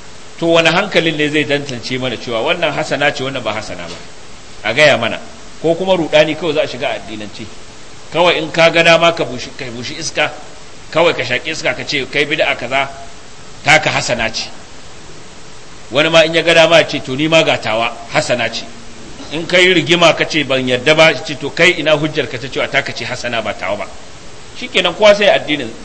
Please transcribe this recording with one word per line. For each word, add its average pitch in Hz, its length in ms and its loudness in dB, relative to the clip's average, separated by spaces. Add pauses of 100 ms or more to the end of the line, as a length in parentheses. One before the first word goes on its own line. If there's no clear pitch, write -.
(380)
To 165 80 -2
wani 165 220 6
hankalin 170 480 2
ne 151 140 2
zai 151 160 2
tantance 127 520 -4
mana 127 180 -4
cewa 113 260 -4
wannan 165 300 0
hasana 143 400 0
ce, 131 120 -6
wannan 131 180 -6
ba 110 100 -2
hasana 92 360 -8
ba? 85 80 -10 (680)
A 107 100 -2
gaya 135 240 6
mana. 110 220 -2 (420)
Ko 160 140 2
kuma 185 220 2
rudani 156 400 4
kawai 165 180 -2
za 151 80 2
a 139 60 0
shiga 131 220 -4
a 110 40 -2
addinance. 107 500 -10 (680)
Kawai 165 260 4
in 160 140 -4
ka 165 180 6
ga 165 120 4
dama 165 320 6
ka 156 100 -2
bushi, 127 320 -8
ka 139 80 -10 (100)
bushi 123 240 -8
iska, 151 320 -2 (600)
kawai 160 240 4
ka 135 100 -4
shaƙi 127 260 -2
iska 151 240 -2
ka 127 100 -8
ce 131 240 -2
kai 143 160 0
bid'a 147 320 0
kaza 131 320 -2 (760)
taka 147 260 4
hasana 117 420 -2
ce. - 160 -8 (1400)
Wani 151 180 2
ma 165 140 6
in 160 120 2
ya 165 80 2
ga 170 120 4
dama 165 240 8
ya 147 80 4
ce 143 160 -4
to 131 140 -6
ni 151 100 0
ma 160 160 4
ga 135 160 2
tawa 113 340 -2 (200)
hasana 123 360 0
ce. - 160 -8 (680)
In 160 140 -6
kai 180 260 6
rigima 165 420 4
ka 156 120 0
ce 151 180 0
ban 131 220 0
yadda 127 280 2
ba, 160 180 8 (120)
ce 147 120 -6
to 139 140 -6
kai 175 280 4
ina 156 180 4
hujjar 147 320 0
ka 127 100 -8
ta 127 100 -8
cewa 127 200 -2
taka 135 240 -2
ce 117 120 -8
hasana 120 380 -4
ba 104 100 -4
tawa 92 260 -4
ba? 95 80 -8 (720)
Shikenan 180 380 -2
kowa 208 200 8
sai 202 140 4
addinin 143 420 2 (140)